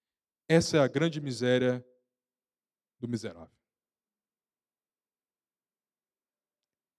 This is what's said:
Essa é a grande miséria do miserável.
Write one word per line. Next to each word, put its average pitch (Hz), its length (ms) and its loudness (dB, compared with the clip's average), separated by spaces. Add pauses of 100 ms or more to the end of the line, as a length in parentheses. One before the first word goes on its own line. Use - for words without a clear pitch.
(480)
Essa 165 300 4
é - 20 6
a 131 80 4
grande 151 320 -2
miséria 123 680 -2 (1120)
do 120 80 -8
miserável. 104 500 -10 (3500)